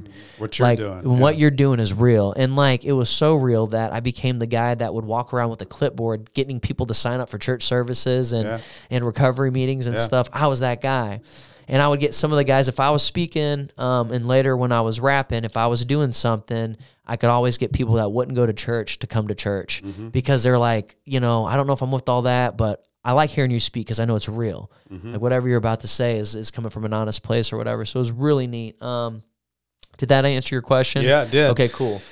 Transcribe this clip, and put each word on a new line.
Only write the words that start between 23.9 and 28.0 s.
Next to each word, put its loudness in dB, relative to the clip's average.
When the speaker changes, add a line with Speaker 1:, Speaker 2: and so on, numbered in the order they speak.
Speaker 2:
I 0
know 0
it's -4
real." -6
Speaker 1:
Mm-hmm. -14
Speaker 2:
Like, -6
whatever 2
you're 4
about 0
to -8
say 0
is, -4
is -8
coming -6
from -8
an -4
honest -2
place 0
or -6
whatever. -4
So -4
it 0